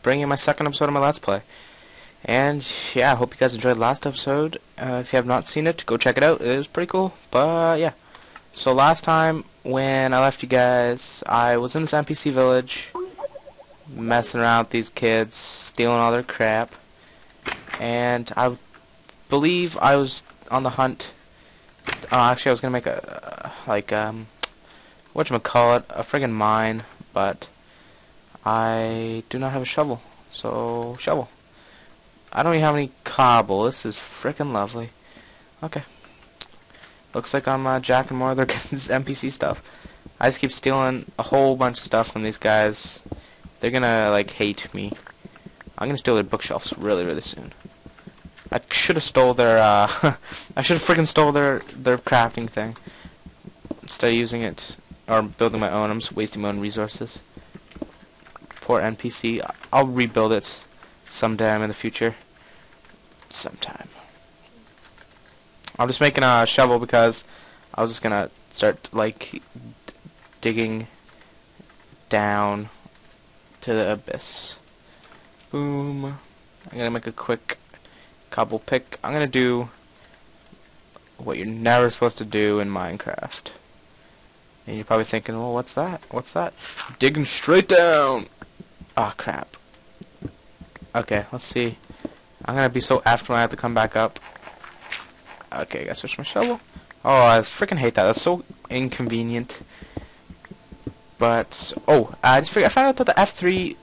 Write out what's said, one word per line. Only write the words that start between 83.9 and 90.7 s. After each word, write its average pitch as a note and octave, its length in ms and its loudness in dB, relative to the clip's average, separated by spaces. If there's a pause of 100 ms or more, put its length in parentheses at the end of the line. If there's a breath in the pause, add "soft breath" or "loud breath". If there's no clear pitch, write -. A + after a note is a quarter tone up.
And G#2+ 80 -10
you're G#2+ 100 -10
probably A2+ 200 2
thinking, A2 300 -6
"Well, A#2+ 180 -6
what's B2 200 -6
that? E3+ 380 -6
What's B2 220 -8
that?" E3+ 200 -4 (460 loud breath)
Digging C#3+ 260 2
straight F#3 420 2
down! D3+ 600 4 (680)
Ah, G#2 220 -2
crap. C#2+ 400 -10 (1400)